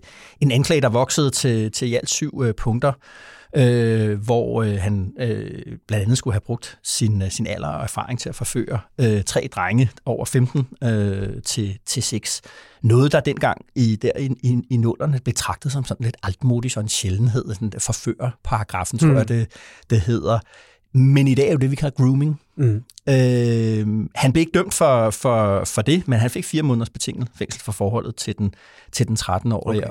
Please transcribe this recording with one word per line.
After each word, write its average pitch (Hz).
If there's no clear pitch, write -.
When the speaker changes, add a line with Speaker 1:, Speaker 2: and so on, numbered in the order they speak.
Speaker 1:
en 143
anklage, 143
der 131
voksede 127
til, 110
til -
i 117
alt -
syv, -
øh, 110
punkter, 123
øh, 113
hvor, 117
øh, 104
han, 98
øh, 104
blandt 107
andet 117
skulle 113
have 101
brugt -
sin, 107
øh, 95
sin -
alder -
og 80
erfaring -
til -
at 127
forføre, -
øh, 110
tre -
drenge 107
over -
femten, 127
øh, 101
til, 101
til -
sex. -
Noget, 123
der 160
dengang 135
i, 113
der 127
i, 139
i, 123
i 127
nullerne 123
betragtet -
som 135
sådan -
lidt 113
altmodisk 120
og 107
en 107
sjældenhed, 110
sådan 101
der -
forførerparagrafen, -
tror 160
Speaker 2:
Hmm. 139
Speaker 1:
jeg, 110
det, 117
det 113
hedder. 107
Men 139
i 135
dag 135
er 190
jo 156
det, 131
vi 139
kalder 143
grooming. 139
Speaker 2:
Mm. 113
Speaker 1:
Øh, 117
han 135
blev 160
ikke 165
dømt 185
for, 123
for, 104
for -
det, 131
men 123
han 117
fik -
fire 156
måneders 117
betinget -
fængsel -
for -
forholdet 107
til -
den, 101
til -
den 113
tretten-årige, 107
Speaker 2:
Okay. -